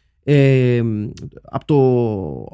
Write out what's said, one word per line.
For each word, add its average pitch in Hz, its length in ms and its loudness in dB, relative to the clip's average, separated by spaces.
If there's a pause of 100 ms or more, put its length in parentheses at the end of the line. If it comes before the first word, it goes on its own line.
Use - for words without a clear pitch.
(240)
ε, 131 580 2 (600)
απ' - 220 -10
το, 147 120 0 (760)